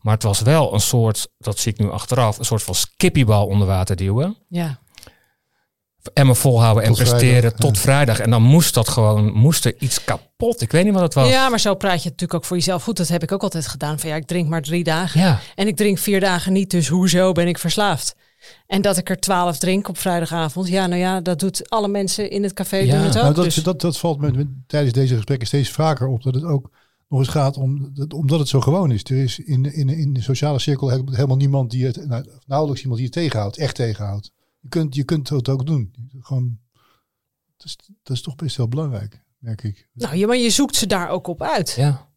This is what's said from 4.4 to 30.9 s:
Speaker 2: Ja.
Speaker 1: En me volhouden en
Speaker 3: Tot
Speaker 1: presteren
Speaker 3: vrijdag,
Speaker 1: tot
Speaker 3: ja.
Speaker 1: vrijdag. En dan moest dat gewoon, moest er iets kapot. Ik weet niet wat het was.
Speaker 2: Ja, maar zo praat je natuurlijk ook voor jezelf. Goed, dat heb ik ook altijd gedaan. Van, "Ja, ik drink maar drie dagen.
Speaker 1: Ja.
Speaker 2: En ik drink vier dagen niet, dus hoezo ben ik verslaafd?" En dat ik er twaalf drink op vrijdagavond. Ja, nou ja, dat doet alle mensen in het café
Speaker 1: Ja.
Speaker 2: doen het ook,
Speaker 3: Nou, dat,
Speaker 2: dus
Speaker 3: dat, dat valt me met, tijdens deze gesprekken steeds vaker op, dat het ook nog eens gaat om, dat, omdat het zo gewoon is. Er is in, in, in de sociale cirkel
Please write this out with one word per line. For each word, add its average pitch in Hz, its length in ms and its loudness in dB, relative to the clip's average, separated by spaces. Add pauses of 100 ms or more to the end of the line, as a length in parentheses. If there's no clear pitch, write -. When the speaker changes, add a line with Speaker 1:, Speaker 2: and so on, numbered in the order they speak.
Speaker 2:
Ja. 165 300 -4 (1400)
Speaker 1:
En 139 120 6
me 131 80 6
volhouden 113 480 4
en 107 60 2
Speaker 3:
Tot 113 100 4
Speaker 1:
presteren 120 300 4 (100)
Speaker 3:
vrijdag, 117 220 4
Speaker 1:
tot 123 160 4
Speaker 3:
ja. - 60 0
Speaker 1:
vrijdag. 135 360 4
En 107 120 0
dan 117 120 6
moest 147 320 6
dat 117 140 2
gewoon, 107 440 4
moest 139 320 4
er - 140 0
iets - 260 -4
kapot. - 560 -4
Ik 117 120 -4
weet 170 120 4
niet 208 80 2
wat 190 100 2
het 165 120 0
was. 135 140 6
Speaker 2:
Ja, 262 200 4
maar 226 120 0
zo 202 140 2
praat 190 280 -2
je 180 60 -6
natuurlijk 165 260 -6
ook 165 100 -4
voor 180 120 -4
jezelf. 180 260 -2
Goed, - 140 -4
dat 165 120 -2
heb 170 140 -2
ik 165 100 -4
ook 196 100 -4
altijd 165 240 -4
gedaan. 151 320 -6
Van, 160 120 -8
"Ja, 151 60 -4
ik 156 100 -8
drink 170 220 -2
maar 165 140 -2
drie 165 220 -2
dagen. 165 360 0
Speaker 1:
Ja. 175 180 4 (160)
Speaker 2:
En 196 120 -2
ik 214 100 -2
drink 208 220 2
vier 196 220 0
dagen 185 320 0
niet, 196 180 0
dus 170 180 0
hoezo 180 440 2
ben 170 160 2
ik 175 100 -2
verslaafd?" 180 560 -2 (520)
En 196 160 0
dat 196 140 2
ik 180 140 -4
er 185 100 -4
twaalf 175 380 0
drink 185 300 -2
op 180 100 -10
vrijdagavond. 170 720 -2
Ja, 190 180 0
nou 175 140 0
ja, 185 200 0
dat 175 180 -2
doet 185 320 -4
alle 214 180 0
mensen 202 420 -2
in 202 120 -4
het 196 100 -2
café 196 240 -6
Speaker 1:
Ja. 190 180 2
Speaker 2:
doen 151 100 2
het 156 120 2
ook, - 60 2
Speaker 3:
Nou, 147 120 4
dat, 175 100 2
Speaker 2:
dus 170 100 0
Speaker 3:
dat, 160 260 -2
dat 170 180 -2
valt 156 220 -2
me 143 120 0
met, 139 140 -2 (200)
tijdens 143 260 0
deze 127 220 2
gesprekken 117 320 -2
steeds 139 240 0
vaker 151 360 0
op, 123 160 -2
dat 131 120 -2
het 143 100 -2
ook 147 260 -2 (380)
nog 139 100 0
eens 131 100 2
gaat 139 280 0
om, 139 380 -2
dat, 143 180 -8
omdat 151 260 0
het 143 100 0
zo 135 120 2
gewoon 151 320 2
is. 104 120 -2
Er 135 180 0
is 127 160 -2
in, 139 360 -2
in, 143 140 -2
in 147 240 -2
de 127 100 -2
sociale 139 360 -2
cirkel 139 320 -2